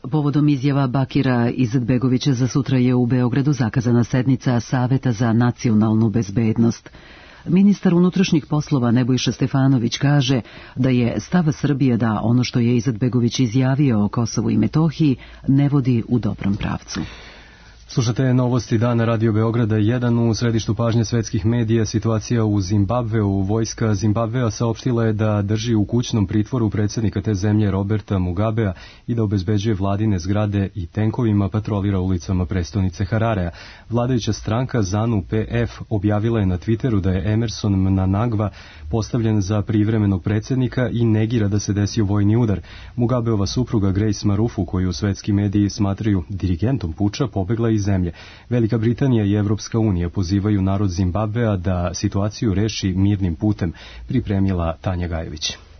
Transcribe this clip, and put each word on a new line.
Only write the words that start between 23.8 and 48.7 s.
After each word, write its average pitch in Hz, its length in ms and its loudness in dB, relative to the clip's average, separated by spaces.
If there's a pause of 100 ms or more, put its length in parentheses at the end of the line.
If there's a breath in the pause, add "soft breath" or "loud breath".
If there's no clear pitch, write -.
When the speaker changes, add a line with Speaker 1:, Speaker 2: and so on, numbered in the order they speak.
Speaker 2:
Zimbabvea 110 580 0
saopštila 117 540 -2
je 110 80 2
da 104 280 0
drži 107 340 -2
u 101 100 2
kućnom 117 420 0
pritvoru 107 420 0
predsjednika 104 520 -2
te 110 120 -2
zemlje 104 380 2
Roberta 101 480 -2
Mugabea 104 540 -2 (340 loud breath)
i 120 80 -4
da 113 80 0
obezbeđuje 104 520 0
vladine 98 440 0
zgrade 101 560 -2
i 87 120 -8
tenkovima 107 640 0
patrolira 101 500 -2
ulicama 92 460 -2
prestonice 92 600 -2
Hararea. 107 460 -2 (380 loud breath)
Vladajuća 120 440 -2
stranka 120 480 -2
zanu 104 480 0
P 107 200 -2
F 117 220 -2 (180)
objavila 104 500 0
je 98 60 2
na 90 120 0
Twitteru 110 420 0
da 92 120 0
je 98 220 0
Emerson 110 400 -2
Mnangagwa 95 760 0 (420 loud breath)
postavljen 110 500 0
za 101 200 0
privremenog 104 640 0
predsjednika 120 640 -2
i 117 160 0
negira 110 420 2
da 101 120 0
se 104 140 -2
desio 101 320 0
vojni 101 320 2
udar. 107 220 2 (360 loud breath)
Mugabeova 117 520 0
supruga 104 440 0
Grace 104 360 0
Marufu, 101 380 0
koju 92 280 -2
svetski 104 400 -2
mediji 101 360 2
smatraju 98 600 0
dirigentom 92 640 -2
puča, 104 340 -2
pobegla 110 420 -2
iz 107 140 0
zemlje. 92 280 0 (380 loud breath)
Velika 120 280 0